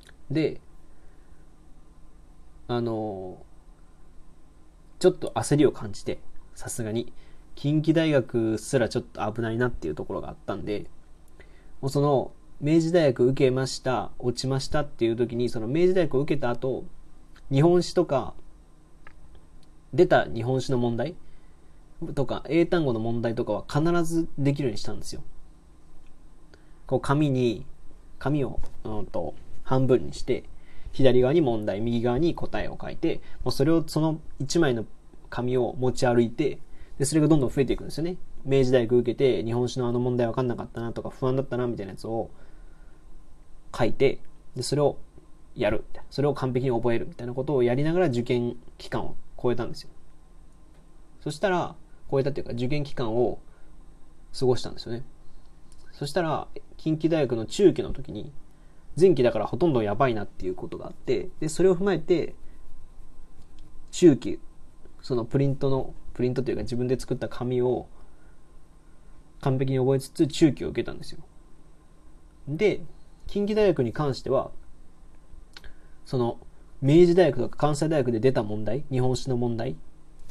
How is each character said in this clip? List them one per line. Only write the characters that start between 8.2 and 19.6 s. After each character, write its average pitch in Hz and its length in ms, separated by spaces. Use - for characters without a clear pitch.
す 131 220
ら 110 100
ち 120 100
ょ - 20
っ - 20
と 104 300
危 113 80
な 113 100
い 113 80
な 123 80
っ 120 60
て - 160
い - 20
う 80 60
と 95 80
こ 95 100
ろ 85 60
が 73 80
あ 80 60
っ - 20
た 107 80
ん 98 100
で、 101 240
も 135 80
う - 20
そ 143 100
の、 143 300
明 151 180
治 165 140
大 160 200
学 127 120
受 135 220
け 127 40
ま 131 160
し - 140
た、 117 400
落 123 200
ち 131 60
ま 135 140
し - 80
た 151 140
っ 143 60
て - 160
い 113 60
う 113 60
時 120 180
に、 120 140
そ 117 100
の 110 80
明 165 220
治 185 60
大 175 120
学 135 120
を - 20
受 147 160
け - 40
た 120 100
後、 123 340
日 139 120
本 175 200
史 - 140
と 175 100
か、 131 280